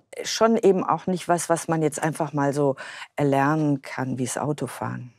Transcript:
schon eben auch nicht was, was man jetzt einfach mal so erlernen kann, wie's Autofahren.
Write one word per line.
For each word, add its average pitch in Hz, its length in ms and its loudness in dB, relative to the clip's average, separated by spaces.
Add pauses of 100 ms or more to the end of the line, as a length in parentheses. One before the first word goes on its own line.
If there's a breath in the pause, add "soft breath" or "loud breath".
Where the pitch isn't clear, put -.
(240)
schon 226 340 2
eben 190 260 4
auch - 240 -2
nicht 180 200 -2
was, 175 220 0
was 170 180 0
man 160 140 0
jetzt 151 200 0
einfach 151 320 -2
mal 143 200 2
so 139 220 2 (400 loud breath)
erlernen 143 680 2
kann, 127 360 -6
wie's 127 200 -4
Autofahren. 123 800 -6